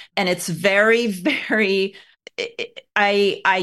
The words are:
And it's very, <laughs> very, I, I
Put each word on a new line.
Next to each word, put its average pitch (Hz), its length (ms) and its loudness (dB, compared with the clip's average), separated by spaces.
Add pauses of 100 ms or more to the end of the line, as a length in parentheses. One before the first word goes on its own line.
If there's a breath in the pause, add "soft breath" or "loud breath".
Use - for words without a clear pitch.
(160 loud breath)
And 190 120 -2
it's 180 200 -4
very, 202 580 2
<laughs> 202 420 -4
very, 196 460 0 (1000 loud breath)
I, 202 500 2
I 190 180 2